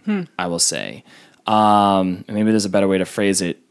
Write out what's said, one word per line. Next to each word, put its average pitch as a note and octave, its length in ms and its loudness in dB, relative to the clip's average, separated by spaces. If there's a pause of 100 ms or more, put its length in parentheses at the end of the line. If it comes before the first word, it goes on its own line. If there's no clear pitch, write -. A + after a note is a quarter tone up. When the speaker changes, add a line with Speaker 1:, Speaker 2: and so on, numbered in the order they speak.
Speaker 1:
Hmm. G3+ 180 -2 (160)
Speaker 2:
I F2+ 80 -4
will E2+ 120 -4
say. A1 460 -6 (420)
Um, G2+ 840 2
and G#2+ 80 -8
maybe G#2+ 140 2
there's G#2+ 160 2
a F#2+ 40 -6
better G2 160 2
way F#2+ 120 2
to F#2 80 0
phrase G2 360 -2
it. E2+ 180 -6 (100)